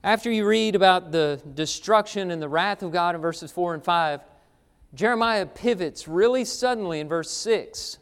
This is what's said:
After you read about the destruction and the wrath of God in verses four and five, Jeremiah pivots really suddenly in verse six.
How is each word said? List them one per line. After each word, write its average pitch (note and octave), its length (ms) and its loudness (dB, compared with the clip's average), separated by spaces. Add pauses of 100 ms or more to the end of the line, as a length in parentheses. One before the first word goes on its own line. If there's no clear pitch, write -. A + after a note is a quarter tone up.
After A3 260 0
you A3 160 2
read A3 300 2
about F3+ 380 4
the D3 280 2 (120)
destruction G3 760 0
and E3 120 -4
the D3 80 -6
wrath G3 340 -2
of E3+ 80 -6
God F3 240 0
in D#3+ 60 -8
verses E3 320 -6
four F3 200 -2
and D3+ 80 -8
five, D#3+ 380 0 (760)
Jeremiah A3 520 0
pivots F#3 640 -4
really A#3 340 2
suddenly G#3+ 560 -4
in D3+ 80 -8
verse D#3+ 240 -4
six. - 720 -4